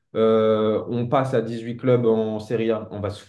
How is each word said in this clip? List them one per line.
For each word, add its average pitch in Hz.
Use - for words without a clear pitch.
Euh, 110
on 120
passe 131
à 117
dix-huit 117
clubs 120
en 110
Serie 113
A. 107
On 104
va 98
se, -